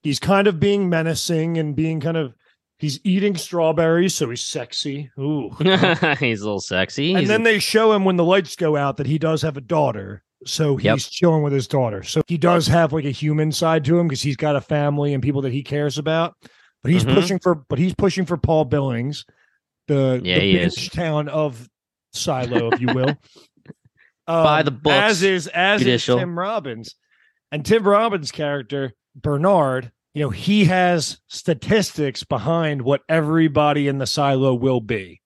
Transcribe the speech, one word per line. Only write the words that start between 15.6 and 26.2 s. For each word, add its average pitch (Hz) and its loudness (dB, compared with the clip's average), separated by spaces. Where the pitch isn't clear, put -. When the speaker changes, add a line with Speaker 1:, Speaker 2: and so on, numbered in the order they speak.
Speaker 1:
cares 147 -4
about. 160 -2
But 131 0
he's 175 4
Speaker 2:
Mm-hmm. 131 2
Speaker 1:
pushing 180 2
for, 180 2
but 135 -6
he's 180 0
pushing 190 0
for 170 -4
Paul 156 2
Billings, 135 -4
the, 135 2
Speaker 2:
Yeah, 90 2
Speaker 1:
the 87 6
Speaker 2:
he 95 4
is. 87 0
Speaker 1:
binge - -8
town 151 -2
of 139 -4
Silo, 120 -2
if 113 -2
you 123 0
will. 131 -2
Speaker 2:
<laughs> - -20
By 160 4
Speaker 1:
Um, 151 0
Speaker 2:
the 147 0
books, 143 0
Speaker 1:
as 202 2
is, 185 0
as 196 0
Speaker 2:
judicial. 123 2
Speaker 1:
is 123 0